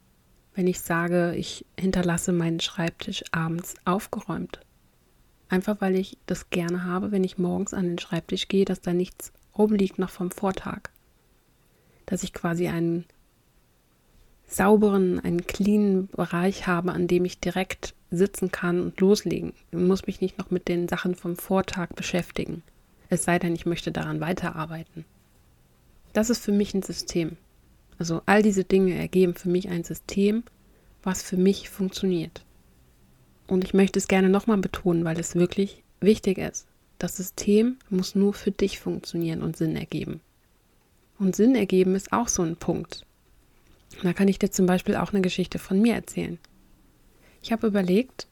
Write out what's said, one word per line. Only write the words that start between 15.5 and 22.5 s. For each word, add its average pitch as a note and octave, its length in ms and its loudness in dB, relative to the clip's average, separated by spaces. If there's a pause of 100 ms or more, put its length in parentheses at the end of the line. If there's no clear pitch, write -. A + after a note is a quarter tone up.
Bereich F3+ 580 -2
habe, F3+ 240 0
an F3 160 0
dem F3+ 180 2
ich F3+ 140 -6
direkt - 560 -4 (160)
sitzen F#3 400 0
kann F3 300 -2
und F3 200 -4
loslegen. F#3+ 520 2 (180)
Ich E3 80 -6
muss F#3 300 2
mich F#3+ 120 -6
nicht F#3 180 -4
noch - 120 -8
mit F3+ 160 -2
den F3 220 0
Sachen F3+ 260 -2
vom F3 220 -8
Vortag F#3+ 540 -2
beschäftigen. - 760 -6 (460)